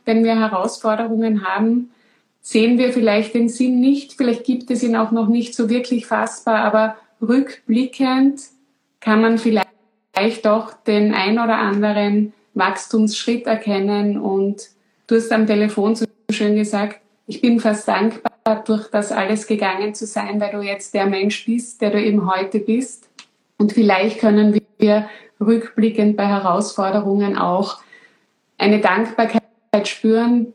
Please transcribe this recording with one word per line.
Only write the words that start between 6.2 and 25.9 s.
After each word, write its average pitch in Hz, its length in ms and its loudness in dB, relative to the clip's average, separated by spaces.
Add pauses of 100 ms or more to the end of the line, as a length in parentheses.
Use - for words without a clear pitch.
aber 220 320 0 (260)
rückblickend 262 1160 0 (600)
kann 220 200 2
man 226 180 4
vielleicht 220 300 0 (720)
doch 220 300 0
den 208 420 0
ein 196 240 0
oder 226 200 0
anderen 208 760 0 (220)
Wachstumsschritt 214 920 -2
erkennen. 208 720 -2
Und 196 520 -4 (360)
du 226 100 2
hast 226 140 0
am 220 160 2
Telefon 214 480 0
so 226 120 -4 (240)
schön 208 260 0
gesagt, 208 440 -4 (260)
ich - 160 -8
bin 233 180 4
fast 214 260 -2
dankbar, 214 800 -2
durch 214 260 -2
das 208 220 -2
alles 208 340 -2
gegangen 208 480 -2
zu 220 120 -10
sein, 208 340 -6
weil 202 100 -4
du 208 120 -8
jetzt 196 320 -10
der 196 120 0
Mensch 196 380 -2
bist, - 380 -4
der 208 80 0
du 208 120 0
eben 208 320 2
heute 196 240 -2
bist. 233 500 -4 (500)
Und 208 160 2
vielleicht 208 440 2
können 208 400 4 (200)
wir 214 300 2 (320)
rückblickend 214 760 2